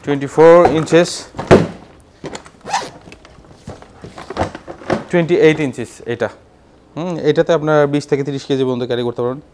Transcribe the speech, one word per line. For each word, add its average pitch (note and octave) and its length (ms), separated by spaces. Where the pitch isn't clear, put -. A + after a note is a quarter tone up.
টোয়েন্টি C#3 300
ফোর E3 220
ইঞ্চেস, E3 320
টোয়েন্টি E3+ 260
এইট D#3 200
inches A#2+ 240
এটা। A#2 160
হুম, E3+ 180
এটাতে D#3+ 280
আপনার D3+ 200
বিশ C#3+ 160
থেকে C#3 180
তিরিশ C3+ 200
কেজি C3+ 180
পর্যন্ত B2+ 240
ক্যারি B2 180
করতে A#2+ 140
পারবেন। C3 180